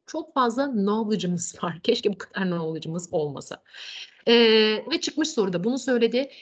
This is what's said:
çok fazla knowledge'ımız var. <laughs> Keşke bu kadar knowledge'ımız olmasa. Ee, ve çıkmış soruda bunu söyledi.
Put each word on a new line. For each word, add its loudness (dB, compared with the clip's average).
çok -10
fazla 0
knowledge'ımız -2
var. -6
<laughs> -18
Keşke 2
bu -4
kadar -6
knowledge'ımız -4
olmasa. -6
Ee, 6
ve -2
çıkmış -2
soruda -2
bunu 0
söyledi. 0